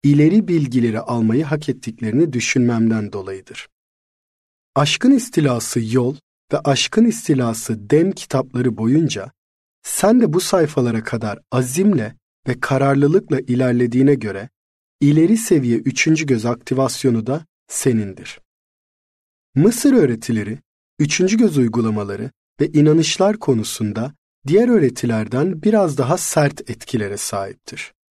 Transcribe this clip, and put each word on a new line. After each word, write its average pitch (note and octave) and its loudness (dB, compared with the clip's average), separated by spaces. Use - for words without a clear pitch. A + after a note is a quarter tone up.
ileri D#3 4
bilgileri B2 0
almayı A#2 0
hak D3+ -6
ettiklerini A#2+ -2
düşünmemden A2+ 0
dolayıdır. F#2+ -12
Aşkın D3 2
İstilası C#3+ 0
Yol B2 0
ve D3 0
Aşkın C#3+ 0
İstilası A#2 -2
Dem E3+ 4
kitapları A#2+ -4
boyunca A#2+ -2
sen A3+ 2
de D#3+ 2
bu F3+ 2
sayfalara B2+ 0
kadar G#2+ -6
azimle B2+ 0
ve B2+ -4
kararlılıkla C#3 0
ilerlediğine B2 2
göre G#2+ -8
ileri D#3 4
seviye C3 0
üçüncü D#3+ 0
göz A#2 0
aktivasyonu A#2+ -2
da D#3 -6
senindir. G#2+ -4
Mısır A3+ 4
öğretileri, A#2 0
üçüncü F#3 0
göz G3 2
uygulamaları A2 -2
ve D3 0
inanışlar D#3 2
konusunda A2+ -4
diğer G#3+ 4
öğretilerden C3 0
biraz G3 2
daha C#3 0
sert - -2
etkilere G#2 -6
sahiptir. - -10